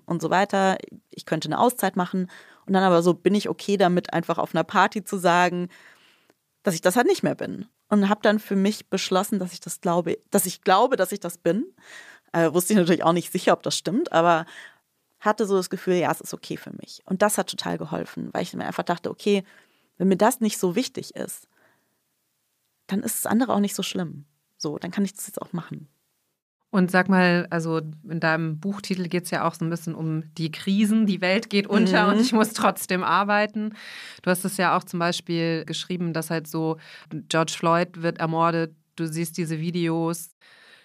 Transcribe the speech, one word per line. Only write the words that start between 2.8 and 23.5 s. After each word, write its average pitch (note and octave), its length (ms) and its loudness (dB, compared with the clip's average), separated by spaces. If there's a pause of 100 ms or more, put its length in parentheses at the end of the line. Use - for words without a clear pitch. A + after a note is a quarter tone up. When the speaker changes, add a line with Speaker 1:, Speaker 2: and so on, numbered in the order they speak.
Speaker 1:
aber F3 180 6
so, F3 120 4
bin F#3 220 2
ich G#3 140 0
okay - 260 -2
damit, F3+ 380 2
einfach E3+ 240 -2
auf - 180 -4
einer E3 80 2
Party G3 400 0
zu - 140 -8
sagen, F3 500 2 (960)
dass F#3 120 0
ich - 60 -8
das F#3 140 2
halt C4+ 120 4
nicht F#4+ 160 2
mehr - 120 0
bin. - 300 -10 (240)
Und G3+ 180 4
habe G#3 160 0
dann G#3+ 160 4
für G#3 160 -4
mich G3 340 0
beschlossen, F#3+ 480 0
dass F#3 140 -4
ich - 80 -16
das - 220 -12
glaube, E3+ 380 0 (120)
dass G#3 140 2
ich - 160 -8
glaube, A#3 340 4
dass F#3 160 0
ich G3+ 80 -8
das - 180 -10
bin. F#3+ 280 0 (680)
Äh, E3 220 2
wusste F3+ 180 2
ich G#3 80 6
natürlich F3 240 4
auch E3 100 4
nicht F3 180 -2
sicher, F#3 220 2
ob - 100 0
das - 140 -2
stimmt, A#3+ 360 -2
aber E3 320 4 (760)
hatte G#3+ 280 0
so G3 100 2
das F3+ 140 -2
Gefühl, F#3 240 0
ja, D3+ 160 2
es - 100 -4
ist - 140 -12
okay - 200 -12
für - 160 -16
mich. - 340 -18
Und F#3+ 180 0
das G#3 160 2
hat F#3 100 -4
total F3 300 -6
geholfen, E3 520 -8
weil - 120 -4
ich F3 100 -10
mir F#3 120 -8
einfach - 180 -6
dachte, - 260 -4
okay, G3+ 340 0 (540)
wenn F3+ 100 2
mir F#3+ 100 4
das A3+ 220 2
nicht G#3+ 200 -2
so F3+ 160 0
wichtig - 400 -6
ist, - 320 -12 (1400)
dann F#3+ 140 -2
ist - 220 -6
das - 80 -2
andere A3+ 220 2